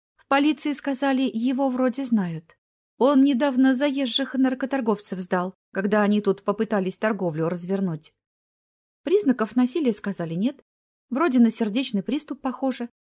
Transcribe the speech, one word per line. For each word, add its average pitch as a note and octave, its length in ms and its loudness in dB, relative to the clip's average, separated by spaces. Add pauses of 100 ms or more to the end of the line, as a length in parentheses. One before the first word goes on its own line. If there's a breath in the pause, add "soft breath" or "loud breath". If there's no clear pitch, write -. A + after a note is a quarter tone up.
(160)
В - 120 -20
полиции D4 440 2
сказали, C4+ 640 -2
его C4 360 0
вроде B3+ 360 -2
знают. F3+ 520 -4 (400)
Он C4+ 240 4
недавно C4+ 540 4
заезжих C4+ 600 -2
наркоторговцев B3+ 840 -2
сдал, F#3 340 -4 (220)
когда G#3 280 2
они G#3 180 2
тут G3 220 0
попытались G3+ 520 -2
торговлю F3 540 -2
развернуть. F3 640 -4 (880)
Признаков E4 540 2
насилия, B3+ 340 2
сказали, F3 420 -6
нет. G3+ 300 -4 (460)
Вроде C4 300 2
на A3+ 120 6
сердечный A3 500 -2
приступ C#4 380 -6
похоже. B3 500 -6 (240)